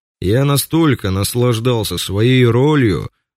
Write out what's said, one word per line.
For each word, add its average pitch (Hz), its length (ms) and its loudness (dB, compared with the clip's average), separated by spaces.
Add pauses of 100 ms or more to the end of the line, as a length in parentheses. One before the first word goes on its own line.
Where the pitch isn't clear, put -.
(220)
Я 117 240 0
настолько 143 640 0
наслаждался 113 880 -2
своей 120 480 2
ролью, 120 640 2 (280)